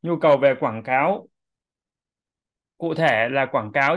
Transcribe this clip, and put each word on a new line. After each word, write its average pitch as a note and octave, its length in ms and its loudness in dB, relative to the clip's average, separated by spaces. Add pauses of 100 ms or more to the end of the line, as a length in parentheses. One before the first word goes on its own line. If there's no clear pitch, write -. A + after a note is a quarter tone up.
nhu E3 160 -4
cầu D3 200 4
về C3+ 220 4
quảng A2+ 220 -4
cáo, C#3 460 -2 (1500)
cụ E3 160 -6
thể B2 340 0
là C3+ 180 -2
quảng A2 260 -6
cáo C#3+ 240 0